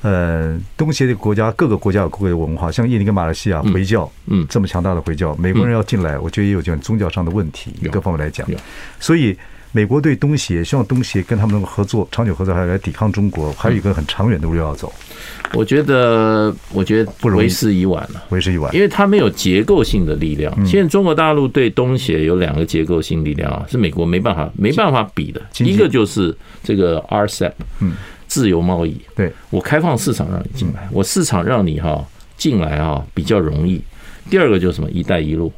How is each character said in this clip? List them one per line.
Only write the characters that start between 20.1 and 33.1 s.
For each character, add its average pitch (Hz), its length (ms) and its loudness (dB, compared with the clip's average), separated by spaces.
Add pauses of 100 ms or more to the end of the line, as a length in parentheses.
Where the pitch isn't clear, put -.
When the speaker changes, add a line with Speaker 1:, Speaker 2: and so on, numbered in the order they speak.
Speaker 2:
力 76 180 -2
量。 73 220 -2
Speaker 1:
嗯。 101 100 2
Speaker 2:
现 190 160 4
在 165 60 2
中 196 160 2
国 165 100 2
大 156 180 2
陆 143 140 2
对 123 240 2
东 127 260 0
协 78 280 0
有 85 120 4
两 80 160 0
个 78 140 0
结 80 180 0
构 82 160 0
性 80 240 -2
力 73 100 -2
量 69 180 -2
啊， 69 180 -6
是 127 80 -2
美 98 100 2
国 85 160 -2
没 87 140 0
办 98 160 0
法， 78 220 -4
没 110 160 2
办 196 180 2
法 113 240 0
比 76 160 -4
的。 - 100 -10 (120)
Speaker 1:
经 120 120 0
济。 180 80 4
Speaker 2:
一 202 40 2
个 202 120 6
就 113 160 4
是 95 320 0 (280)
这 113 100 0
个 85 240 2 (100)
R 104 200 2
cep。 87 240 -2 (280)
Speaker 1:
嗯。 90 120 0 (340)
Speaker 2:
自 123 220 0
由 85 140 2
贸 87 240 0
易。 76 120 -6 (160)
Speaker 1:
对。 92 160 0 (200)
Speaker 2:
我 95 100 0
开 151 180 0
放 160 180 2
市 123 180 -2
场 76 160 -2
让 90 120 -4
你 - 120 -8
进 - 180 -4
来， - 120 -10
Speaker 1:
嗯。 98 80 -10
Speaker 2:
我 - 120 0
市 - 180 0
场 95 220 0
让 110 220 2
你 76 120 -2
哈， 76 240 -2 (360)
进 110 200 0
来 76 200 -2
啊， 73 340 -2